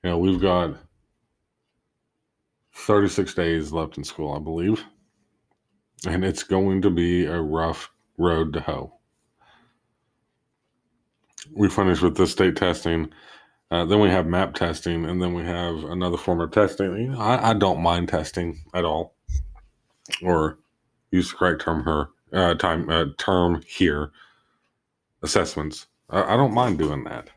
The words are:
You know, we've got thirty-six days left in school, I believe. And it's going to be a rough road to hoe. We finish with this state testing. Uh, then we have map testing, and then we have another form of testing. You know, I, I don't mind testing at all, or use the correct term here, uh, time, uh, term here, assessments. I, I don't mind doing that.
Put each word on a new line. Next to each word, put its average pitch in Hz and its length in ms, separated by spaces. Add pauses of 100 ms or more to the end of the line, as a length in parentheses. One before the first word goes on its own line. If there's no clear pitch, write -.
You 90 80
know, 85 80
we've 92 220
got 90 360 (2000)
thirty-six 101 640
days 82 360
left 78 280
in 71 60
school, 73 280
I 73 60
believe. 85 440 (1200)
And 90 180
it's 95 180
going 95 400
to 98 80
be 87 360
a 85 140
rough 82 500 (260)
road 80 380
to 78 60
hoe. 65 320 (2500)
We 101 160
finish 90 320
with 85 160
this 92 160
state 92 240
testing. 82 540 (600)
Uh, 85 140
then 101 160
we 101 80
have 90 180
map 90 280
testing, 82 520
and 90 140
then 90 140
we 85 80
have 87 420
another 87 320
form 87 240
of 80 100
testing. 98 460
You 123 160
know, 127 80
I, 117 300
I 110 40
don't 95 260
mind 85 280
testing 82 540 (120)
at 87 100
all, 80 300 (1080)
or 80 360 (520)
use 90 200
the - 60
correct 87 260
term 80 200
here, 76 260 (240)
uh, 87 220
time, 82 340
uh, 80 180 (120)
term 87 480
here, 76 460 (1120)
assessments. 78 640 (240)
I, 95 240
I - 20
don't 127 180
mind 113 240
doing 73 260
that. - 320